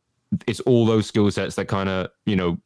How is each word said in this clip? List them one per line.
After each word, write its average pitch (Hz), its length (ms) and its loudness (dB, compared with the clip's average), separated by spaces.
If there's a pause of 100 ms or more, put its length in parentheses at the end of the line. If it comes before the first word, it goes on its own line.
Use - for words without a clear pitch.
(460)
it's 110 140 -4
all 120 240 4
those 110 220 2
skill 104 240 2
sets - 240 -4
that 98 140 -4
kinda, 95 420 -4 (160)
you 107 100 0
know, 87 300 0